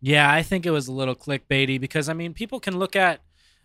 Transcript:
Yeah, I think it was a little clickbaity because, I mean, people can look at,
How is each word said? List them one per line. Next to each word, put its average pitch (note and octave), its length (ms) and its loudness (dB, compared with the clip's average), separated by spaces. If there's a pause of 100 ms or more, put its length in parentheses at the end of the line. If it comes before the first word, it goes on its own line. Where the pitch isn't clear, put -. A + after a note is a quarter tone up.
Yeah, C#3+ 300 6
I D#3+ 120 2
think F3+ 220 -2
it F3 60 0
was C#3+ 160 0
a C3 40 -8
little C3 240 -2
clickbaity C3+ 640 -2
because, C#3 300 -4
I D#3+ 40 -2
mean, E3+ 200 -8
people A3+ 260 -8
can F#3+ 180 -6
look F#3 160 -2
at, F3+ 280 2 (440)